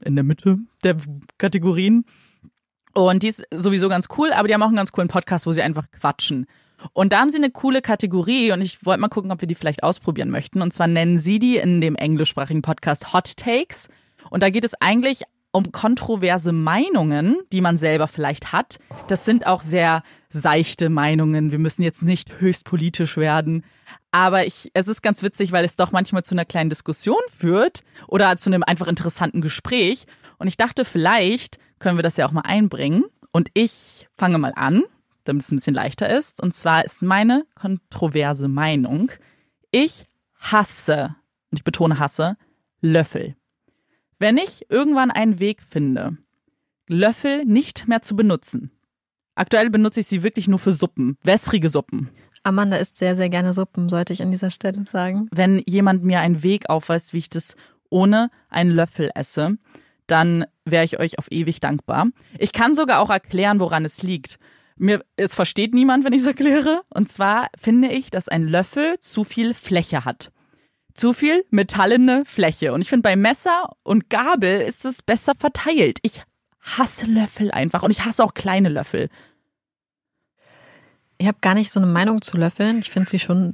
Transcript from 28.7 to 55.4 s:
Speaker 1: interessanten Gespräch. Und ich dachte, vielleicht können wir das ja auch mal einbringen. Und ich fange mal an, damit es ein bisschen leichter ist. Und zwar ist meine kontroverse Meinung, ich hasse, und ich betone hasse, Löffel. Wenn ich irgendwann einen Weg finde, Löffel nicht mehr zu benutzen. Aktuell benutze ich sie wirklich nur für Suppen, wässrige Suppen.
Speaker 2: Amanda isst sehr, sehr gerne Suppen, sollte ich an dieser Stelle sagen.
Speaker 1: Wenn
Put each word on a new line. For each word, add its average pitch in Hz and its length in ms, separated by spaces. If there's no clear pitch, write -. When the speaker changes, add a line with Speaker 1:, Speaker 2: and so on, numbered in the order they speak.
Speaker 1:
interessanten 170 540
Gespräch. 196 640
Und 190 100
ich 180 100
dachte, 240 280
vielleicht 196 720
können 175 180
wir 165 60
das 165 140
ja 139 80
auch 139 60
mal 160 100
einbringen. 180 640
Und 170 220
ich - 540
fange 180 200
mal 143 180
an, 180 280
damit 143 180
es - 80
ein 143 60
bisschen 135 180
leichter 135 340
ist. - 320
Und 180 140
zwar 160 300
ist - 160
meine 214 440
kontroverse 147 920
Meinung, 143 640
ich 285 340
hasse, 156 760
und 151 80
ich - 40
betone 160 360
hasse, 160 380
Löffel. 160 540
Wenn 214 180
ich - 320
irgendwann 269 420
einen 214 280
Weg 208 220
finde, 147 560
Löffel 233 580
nicht 233 420
mehr 226 140
zu 208 140
benutzen. 196 560
Aktuell 220 340
benutze 214 320
ich - 60
sie 180 160
wirklich 214 240
nur 190 120
für 190 140
Suppen, 139 500
wässrige 185 460
Suppen. 143 400
Speaker 2:
Amanda 196 340
isst - 200
sehr, 180 180
sehr 180 140
gerne 180 240
Suppen, 185 360
sollte 175 240
ich 196 80
an 185 100
dieser 185 200
Stelle 196 380
sagen. 190 420
Speaker 1:
Wenn 185 340